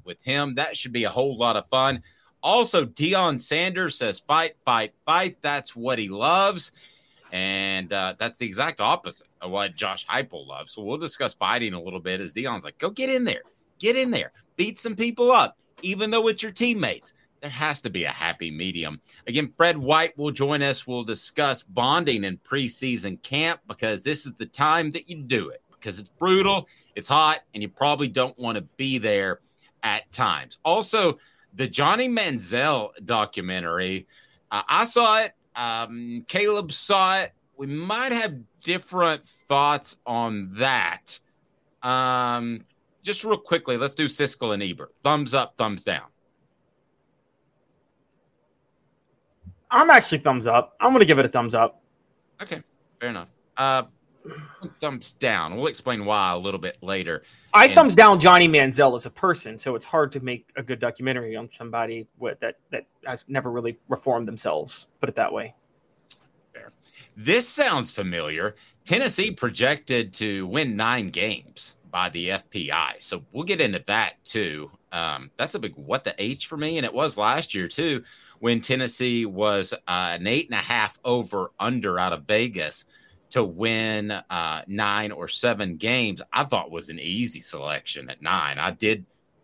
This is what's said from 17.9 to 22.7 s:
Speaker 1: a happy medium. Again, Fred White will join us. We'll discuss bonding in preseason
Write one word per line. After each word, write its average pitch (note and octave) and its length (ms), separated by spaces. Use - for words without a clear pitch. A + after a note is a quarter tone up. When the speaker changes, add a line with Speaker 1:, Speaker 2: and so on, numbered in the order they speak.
Speaker 1:
a C#2+ 60
happy E2 420
medium. D#2+ 480
Again, C3 300
Fred E3 220
White D#3 400
will D3 140
join C#3+ 300
us. C#3 240
We'll B2 200
discuss C3 580
bonding B2 600
in F#2 140
preseason B2 840